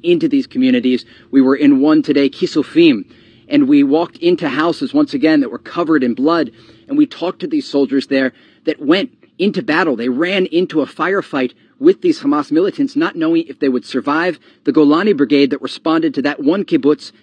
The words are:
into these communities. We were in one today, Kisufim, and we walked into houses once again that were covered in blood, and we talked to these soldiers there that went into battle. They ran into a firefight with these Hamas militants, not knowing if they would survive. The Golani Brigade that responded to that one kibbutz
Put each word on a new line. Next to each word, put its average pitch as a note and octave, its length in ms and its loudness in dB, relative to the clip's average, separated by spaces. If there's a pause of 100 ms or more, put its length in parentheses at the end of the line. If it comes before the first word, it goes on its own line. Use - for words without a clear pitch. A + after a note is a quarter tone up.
into E3 260 0
these C3+ 200 0
communities. B2+ 560 0 (260)
We C3+ 120 4
were C3+ 140 2
in C#3+ 240 4
one D#3 220 4
today, C#3 260 0
Kisufim, D3+ 800 0 (400)
and C#3+ 200 2
we C#3+ 160 4
walked D#3 320 -2
into E3+ 320 0
houses D3 440 -4
once D3 220 0
again D3+ 260 2
that B2 100 -4
were A#2 80 -10
covered D#3 440 -2
in A#2+ 120 0
blood, D3+ 360 -2 (380)
and C#3 100 -2
we D3+ 80 4
talked - 340 -8
to F#3 60 -6
these D3 220 -4
soldiers C3+ 400 -2
there C3+ 240 0 (320)
that - 160 -4
went D#3 320 0 (260)
into F#3 240 -2
battle. D#3 320 0
They A#2 140 -4
ran F3+ 380 -2
into E3 340 -2
a C3+ 60 0
firefight D#3+ 680 -4 (260)
with E3+ 220 2
these E3+ 200 0
Hamas C#3+ 300 -2
militants, D3+ 460 -2
not F3 200 -2
knowing E3 300 0
if - 140 -18
they C#3 80 0
would B2 160 -2
survive. D3+ 560 -4 (240)
The C#3+ 80 0
Golani D#3 440 4
Brigade C#3 340 2
that C#3 120 -6
responded D#3+ 520 -4
to C3+ 80 -4
that D3 200 -4
one F3 220 0
kibbutz C#3+ 480 -2 (100)